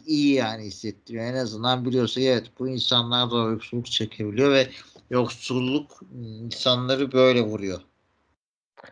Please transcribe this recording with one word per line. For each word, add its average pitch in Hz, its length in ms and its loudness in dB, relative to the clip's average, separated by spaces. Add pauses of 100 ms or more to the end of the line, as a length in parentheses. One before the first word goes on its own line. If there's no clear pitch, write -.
iyi 147 280 4
yani 113 300 0
hissettiriyor. 107 600 -10
En 123 100 -4
azından 123 500 -2
biliyorsa 123 360 0
evet 127 380 2
bu 127 100 -4
insanlar 120 600 0
da 120 60 0
yoksulluk 113 500 -2
çekebiliyor 110 680 0
ve 127 160 4 (420)
yoksulluk 127 880 -2 (120)
insanları 123 1000 -2
böyle 127 300 6
vuruyor. 98 380 -4 (1120)